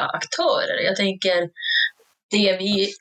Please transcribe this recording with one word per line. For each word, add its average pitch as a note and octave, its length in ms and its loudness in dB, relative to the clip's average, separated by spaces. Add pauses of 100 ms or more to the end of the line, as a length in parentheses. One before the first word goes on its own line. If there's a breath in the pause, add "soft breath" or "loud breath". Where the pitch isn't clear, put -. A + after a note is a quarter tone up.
aktörer. - 800 -2
Jag F#3+ 120 0
tänker, F#3+ 520 0 (840 loud breath)
det G3 280 4
vi G3 420 0